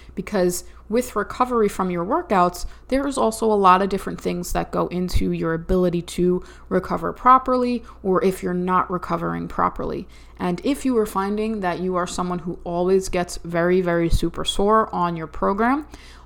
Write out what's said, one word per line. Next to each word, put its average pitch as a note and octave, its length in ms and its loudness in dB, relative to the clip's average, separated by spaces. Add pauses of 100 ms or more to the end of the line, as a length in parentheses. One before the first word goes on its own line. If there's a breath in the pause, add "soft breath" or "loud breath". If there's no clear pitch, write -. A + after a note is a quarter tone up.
(140 loud breath)
Because F3+ 500 -2 (240 loud breath)
with A#3+ 280 -2
recovery A3+ 520 0
from F#3 220 -2
your E3+ 160 -2
workouts, G3+ 580 0 (240 loud breath)
there C#4 180 0
is C4+ 120 -4
also A3+ 280 0
a G#3+ 80 4
lot F#3+ 280 6
of G3 60 0
different F#3+ 320 -6
things F3 320 -4
that E3+ 180 -2
go F3 160 0
into F3+ 460 0
your E3+ 200 -2
ability F3 480 0
to F3+ 440 0 (240 loud breath)
recover F3+ 440 -2
properly, B3+ 680 4 (220 loud breath)
or F#3 200 2
if F#3+ 180 0
you're F3+ 120 -2
not F3+ 360 0
recovering E3+ 580 -4
properly. - 580 -2 (320 loud breath)
And F3+ 260 -2
if C4+ 200 -2
you C4 120 0
are G#3+ 100 4
finding G#3 540 -2
that F3 200 -2
you F#3 160 -2
are F3 100 0
someone F3+ 320 -4
who E3+ 240 -8
always F3+ 460 2
gets F3 300 -4
very, E3+ 420 2
very E3+ 280 2
super D#3+ 360 2
sore G#3+ 500 2
on F3 220 0
your D#3+ 100 -6
program, A3+ 600 0 (400 loud breath)